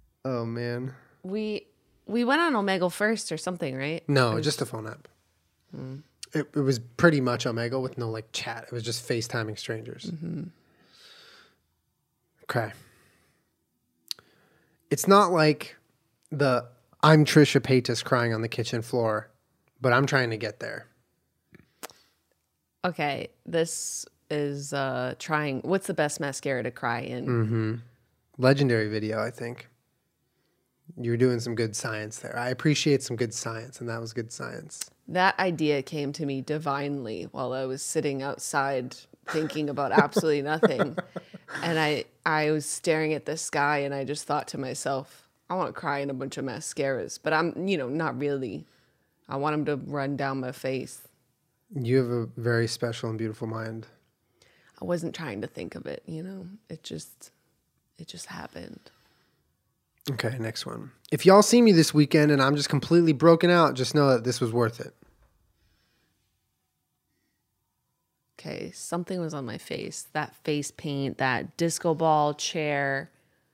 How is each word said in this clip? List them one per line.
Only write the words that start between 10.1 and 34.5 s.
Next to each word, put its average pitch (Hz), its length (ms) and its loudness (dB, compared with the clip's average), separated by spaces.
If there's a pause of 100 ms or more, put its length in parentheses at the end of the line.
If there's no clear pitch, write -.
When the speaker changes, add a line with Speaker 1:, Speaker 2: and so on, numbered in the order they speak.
Speaker 1:
Okay. 117 220 -4 (2250)
It's - 180 0
not 196 240 8
like 156 440 2 (560)
the 131 360 2 (340)
"I'm 156 240 8
Trisha 143 340 8
Paytas 123 440 2
crying 117 280 2
on 110 120 -2
the 113 40 -4
kitchen 113 360 -4
floor, 110 480 -2 (500)
but 127 100 4
I'm 131 140 6
trying 131 240 2
to 110 80 -4
get 104 220 -6
there." 110 260 -10 (2000)
Speaker 2:
Okay, 151 440 -4 (160)
this - 600 -4 (240)
is, 143 420 -4
uh, 131 460 -2
trying. 151 440 -2
What's 185 260 -2
the - 80 -4
best - 240 0
mascara 135 420 -4
to 123 80 -4
cry 120 300 -4
in? 123 260 -8
Speaker 1:
Mm-hmm. 113 500 0 (600)
Legendary 127 500 4
video, 107 320 -4
I 113 120 -4
think. - 360 -12 (1300)
You 120 120 -4
were 117 60 0
doing 123 220 4
some 117 160 -6
good 110 200 -2
science 107 440 -6
there. - 180 -10
I 123 120 -4
appreciate 139 520 2
some 123 140 -6
good 113 180 -2
science, 113 460 -10
and 120 100 -8
that 113 100 -6
was 113 140 -10
good 117 180 -8
science. - 600 -12 (160)